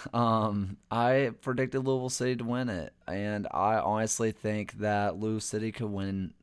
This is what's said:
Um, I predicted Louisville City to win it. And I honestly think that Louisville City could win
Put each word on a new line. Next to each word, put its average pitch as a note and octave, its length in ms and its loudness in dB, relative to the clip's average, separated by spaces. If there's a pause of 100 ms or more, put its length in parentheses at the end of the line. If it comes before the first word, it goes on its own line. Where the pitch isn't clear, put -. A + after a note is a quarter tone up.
(120)
Um, A2 640 2 (140)
I A#2+ 500 4
predicted C3 460 0
Louisville C3 240 0
City B2+ 260 0
to A#2+ 80 -6
win B2 240 0
it. F2+ 240 -4 (140)
And G#2 440 -2
I G#2 260 4
honestly A2 560 2
think G#2+ 420 -4
that G#2 440 0
Louisville A2 220 -2
City A2 320 -4
could G#2+ 180 -4
win G2 520 -4